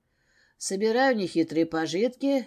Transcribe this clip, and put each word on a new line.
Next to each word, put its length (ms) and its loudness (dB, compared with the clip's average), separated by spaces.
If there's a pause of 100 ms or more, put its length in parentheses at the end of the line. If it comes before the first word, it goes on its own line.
(580)
Собираю 580 0
нехитрые 500 0
пожитки, 800 -2